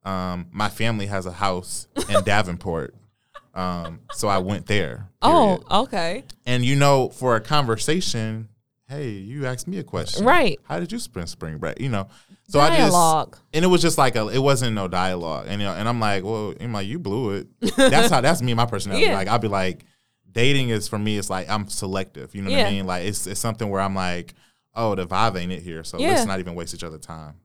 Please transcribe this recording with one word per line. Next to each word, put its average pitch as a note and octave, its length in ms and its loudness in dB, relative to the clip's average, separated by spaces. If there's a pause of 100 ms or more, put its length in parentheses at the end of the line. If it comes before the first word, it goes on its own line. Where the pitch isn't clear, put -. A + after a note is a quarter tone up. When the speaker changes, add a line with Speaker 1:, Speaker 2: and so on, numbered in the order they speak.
Speaker 1:
Um, F#2 460 -6
my G#2 180 -2
family A2 380 -2
has G2 180 -4
a F#2 60 -6
house F#2 560 -4 (200)
in - 160 2
Speaker 2:
<laughs> - 0 -
Speaker 1:
Davenport. F2+ 720 0 (580)
Um, F2 460 -6 (140)
so - 160 -4
I G2 80 2
went F#2 300 -4
there, F#2+ 420 -2 (120)
Speaker 2:
Oh, A#3 360 6 (100)
Speaker 1:
period." G#3+ 160 2
Speaker 2:
okay. F#3 400 -4 (220)
Speaker 1:
And, B2 180 2
you C3 140 2
know, C#3 320 4
for B2 260 2
a G#2+ 60 0
conversation, A2+ 1040 -2 (400)
hey, C#3 240 -8
you G#2+ 340 -10
asked B2+ 220 -6
me F#3 120 -6
a D3+ 40 -8
question. - 420 -4
Speaker 2:
Right. C4 380 4
Speaker 1:
"How D#3 160 -6
did F3 120 -6
you A#3 80 -8
spend F2+ 280 -10
spring D#2+ 300 -10
break?" - 240 -6
You C3+ 80 -4
know? G2+ 180 -2 (400)
So D3 140 4
I D3 80 8
just - 100 4 (140)
Speaker 2:
Dialogue. D#3+ 440 4 (160)
Speaker 1:
and D#3+ 120 2
it - 20 4
was F3+ 140 6
just D#3+ 160 2
like C3 180 4
a, A2 120 0
it G#2 120 -2
wasn't C3 360 2
no G2 120 -2
dialogue. F2 640 -2
And, G2+ 120 -4
you G2+ 60 -2
know, F#2 60 -2
and G#2 160 -2
I'm A#2+ 100 -2
like, G2+ 240 0
"Well," G#2+ 380 -4
I'm A#2 100 -6
like, G2+ 160 -4
"You C3+ 120 -8
blew G#2 320 -2
it." G2 160 -6 (140)
Speaker 2:
<laughs> G#3 140 0
Speaker 1:
That's B3+ 340 6
how, C3+ 120 4
that's D3+ 200 2
me, B2 120 0
my A#2 140 2
personality. G2+ 400 0
Speaker 2:
Yeah. E4 80 2
Speaker 1:
Like, F#2+ 120 -2
I'll A2+ 120 2
be G#2+ 100 -2
like, F#2+ 340 -2 (480)
dating B2+ 380 2
is, G#2+ 200 -2
for G#2+ 100 -4
me, G#2+ 180 0
it's G2+ 120 -6
like, F#2 200 -4
I'm G#2 200 -2
selective. F#2+ 680 -6
You G2 80 -8
know G2 80 -4
what - 80 2
Speaker 2:
Yeah. G#3+ 80 4
Speaker 1:
I G3+ 40 0
mean? G2 140 -2
Like, F2+ 200 -4
it's, G#2 200 -4
it's G2 140 -8
something A2+ 300 -4
where G2 120 0
I'm G2 140 -2
like, F2 380 -4 (420)
"Oh, A2+ 180 0
the F#2 140 -4
vibe F#2 320 0
ain't F2+ 140 -6
it E2 100 -10
here. D#2+ 220 -12
So - 120 -10
Speaker 2:
Yeah. D4 120 0
Speaker 1:
let's D#4+ 180 2
not F#2+ 140 -4
even F2 140 -8
waste E2+ 200 -8
each E2+ 80 -12
other's D#2+ 220 -12
time." D#2 400 -16